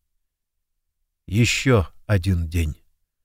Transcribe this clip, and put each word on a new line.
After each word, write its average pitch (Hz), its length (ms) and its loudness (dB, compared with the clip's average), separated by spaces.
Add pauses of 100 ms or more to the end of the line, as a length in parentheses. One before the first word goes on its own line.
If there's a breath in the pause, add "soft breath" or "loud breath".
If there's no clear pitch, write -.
(1300)
Ещё 110 640 2 (180)
один 90 420 0
день. 80 340 -4 (440)